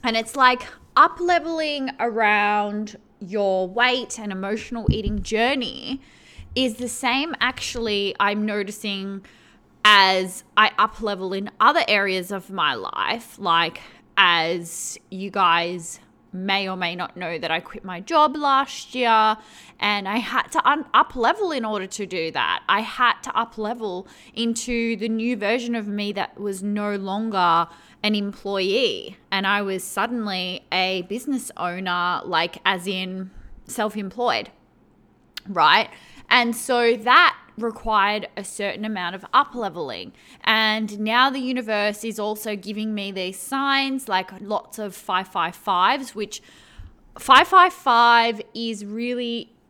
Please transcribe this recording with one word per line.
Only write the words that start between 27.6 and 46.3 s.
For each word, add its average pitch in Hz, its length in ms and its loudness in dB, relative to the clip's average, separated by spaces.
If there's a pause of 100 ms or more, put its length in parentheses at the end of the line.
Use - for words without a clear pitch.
an 214 120 0
employee, 202 1000 -2 (160)
and 196 140 0
I 202 160 2
was 190 200 -4
suddenly 202 880 -4
a 185 320 0
business 247 540 -4
owner, 180 680 -2
like, 170 400 -2
as 185 220 0
in 190 440 -6 (360)
self-employed, 208 840 -4 (960)
right? 175 400 4 (400)
And 240 260 4
so 240 400 2
that 254 420 6 (200)
required 214 800 0
a 196 80 -10
certain 202 400 -6
amount 190 320 -6
of 202 180 -16
up-leveling. 175 800 -2 (320)
And 214 560 2
now 233 280 4
the 269 120 -2
universe 220 640 -2
is 220 160 -6
also 214 340 -4
giving 214 400 -6
me 202 160 -6
these 185 260 -6
signs, 269 720 -2
like, 190 220 0 (100)
lots 202 380 -6
of 208 160 -8
five 190 320 -2
five 175 300 -2
fives, 214 580 2
which 202 260 -8 (800)